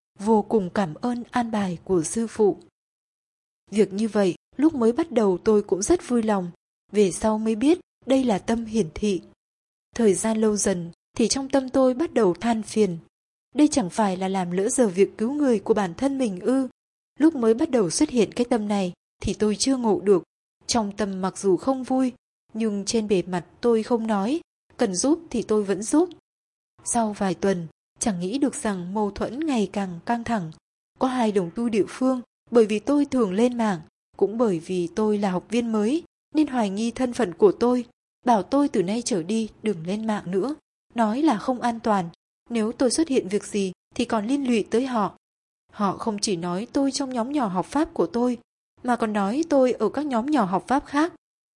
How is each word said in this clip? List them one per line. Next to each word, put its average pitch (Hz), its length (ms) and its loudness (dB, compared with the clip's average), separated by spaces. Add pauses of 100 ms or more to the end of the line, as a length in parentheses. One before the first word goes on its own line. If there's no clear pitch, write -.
(200)
vô 208 220 4
cùng 196 280 0
cảm 185 240 -2
ơn 240 380 -6
an 233 200 -2
bài 190 320 -4
của 180 200 2
sư 226 240 -4
phụ." 208 300 2 (1120)
Việc 196 220 2
như 220 140 -2
vậy, 202 280 0 (220)
lúc 320 160 4
mới 233 180 2
bắt 330 200 -2
đầu 208 320 2
tôi 214 180 4
cũng 196 200 -2
rất - 280 0
vui 240 140 0
lòng, 190 280 -2 (400)
về 202 200 4
sau 220 260 0
mới 220 180 -2
biết 294 240 2 (260)
đây 269 180 2
là 208 160 2
tâm 233 260 -4
hiển 214 300 -2
thị. 202 260 -2 (760)
Thời 214 180 4
gian 220 280 0
lâu 214 160 2
dần 175 340 -2 (260)
thì 226 100 2
trong 269 220 -2
tâm 262 200 0
tôi 254 240 4
bắt 320 200 -2
đầu 202 200 4
than 226 300 -2
phiền. 196 340 0 (580)
Đây 294 120 6
chẳng 254 220 0
phải 196 280 0
là 190 100 -4
làm 185 240 -2
lỡ 190 180 0
giờ 254 180 2
việc 190 300 2
cứu 233 160 -2
người 269 260 2
của 220 140 0
bản 190 200 -2
thân 269 240 -2
mình 208 220 -2
ư? 254 280 0 (520)
Lúc 320 160 4
mới 226 180 4
bắt 311 160 0
đầu 220 200 2
xuất 302 200 0
hiện 226 240 0
cái 240 120 0
tâm 220 220 -2
này 196 260 -2 (280)
thì 233 120 -4
tôi 214 220 0
chưa 269 220 0
ngộ 220 240 0
được. 185 220 4 (440)
Trong 214 300 -2
tâm 196 240 -4
mặc 185 160 -4
dù 190 200 2
không 262 260 -2
vui, 262 280 0 (420)
nhưng 208 320 -2
trên 214 220 -2
bề 196 140 2
mặt 175 240 -6 (160)
tôi 226 220 2
không 226 240 -2
nói, 220 340 -2 (400)
cần 196 140 0
giúp 294 340 0
thì 220 140 -4
tôi 214 200 0
vẫn 190 200 -4
giúp. 330 260 2 (760)
Sau 220 300 -2
vài 190 200 -2
tuần, 180 340 -2 (320)
chẳng 190 200 -2
nghĩ 190 180 -4
được 277 180 0
rằng 185 380 -6
mâu 208 180 -2
thuẫn 214 280 -6
ngày 247 340 0
càng 185 320 -6
căng 233 180 -2
thẳng. 185 280 -4 (480)
Có 254 80 0
hai 247 240 0
đồng 185 240 0
tu 233 140 -2
địa 208 180 2
phương, 254 340 -2 (300)
bởi 233 140 6
vì 208 140 -2
tôi 285 260 2
thường 233 280 0
lên 240 240 2
mạng, 208 240 0 (360)
cũng 202 200 0
bởi 208 220 2
vì 180 280 -4
tôi 214 300 0
là 202 140 0
học 180 180 -4
viên 233 220 0
mới, 220 320 0 (300)
nên 302 140 4
hoài 240 220 0
nghi 220 220 -2
thân 254 220 -2
phận 190 200 -2
của 190 180 6
tôi, 247 340 0 (400)
bảo 220 180 4
tôi 285 240 2
từ 214 160 0
nay 214 220 -2
trở 180 180 -2
đi 220 260 -2 (140)
đừng 175 240 -4
lên 214 200 -4
mạng 208 240 -4
nữa, 214 240 -2 (400)
nói 233 260 2
là 277 160 4
không 247 240 -4
an 233 180 -2
toàn, 196 300 0 (400)
nếu 226 220 -2
tôi 247 200 2
xuất 320 160 0
hiện 254 200 0
việc 196 160 -2
gì 196 280 -2 (240)
thì 240 100 0
còn 220 220 -2
liên 277 200 -2
lụy 226 220 2
tới 247 160 0
họ. 220 320 -2 (540)
Họ 196 260 -2
không 208 220 -4
chỉ 202 160 -2
nói 175 380 -4
tôi 277 180 0
trong 262 220 -6
nhóm 240 180 -4
nhỏ 277 160 -2
học 180 180 -2
pháp 320 280 -2
của 170 140 0
tôi, 240 300 -2 (460)
mà 247 120 0
còn 220 180 -2
nói 214 360 0
tôi 262 220 4
ở 208 180 0
các 277 160 -4
nhóm 247 200 -2
nhỏ 285 200 0
học 180 220 -2
pháp 277 180 0
khác, 311 280 -2 (420)